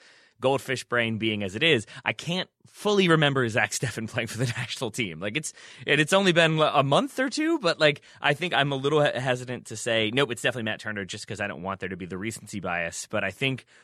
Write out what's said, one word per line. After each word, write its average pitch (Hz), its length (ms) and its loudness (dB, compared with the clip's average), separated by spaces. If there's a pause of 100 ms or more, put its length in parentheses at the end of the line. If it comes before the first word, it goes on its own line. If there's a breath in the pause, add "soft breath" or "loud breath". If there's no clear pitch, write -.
(400 soft breath)
Goldfish 131 420 0
brain 113 360 0
being 104 260 -2
as 92 100 -6
it 113 80 -2
is, 147 240 4 (180 loud breath)
I 113 80 0
can't 175 380 -6 (160)
fully 202 400 0
remember 143 420 4
Zach 107 220 2
Steffen 113 380 -4
<laughs> - 20 -8
playing 117 160 -4
for 110 120 -8
the 127 80 0
national 120 440 -6
team. 90 300 -6
Like, 104 160 -4
it's, 156 160 -6 (340 loud breath)
and 147 140 4
it's 156 120 2
only 196 200 4
been 160 260 4
a 139 240 4
month 160 380 2
or 262 100 0
two, 311 300 0
but, 170 180 0
like, 147 240 4 (180 loud breath)
I 143 140 2
think 170 200 -4
I'm 139 180 2
a 139 40 -2
little 143 240 2
he-, 143 200 2
hesitant 123 460 -4
to 113 100 -12
say, 113 360 0
"Nope, 131 200 2
it's 107 100 -8
definitely 127 220 -2
Matt 107 160 -4
Turner," 104 240 -6
just 104 200 -12
'cause 101 160 -10
I 101 60 -2
don't 82 160 -8
want 95 160 -4
there 92 100 -6
to 92 80 -6
be 90 100 -10
the 90 120 -8
recency 107 400 -8
bias. 85 500 -4
But 104 140 -4
I 98 80 -4
think 135 340 -4 (200 soft breath)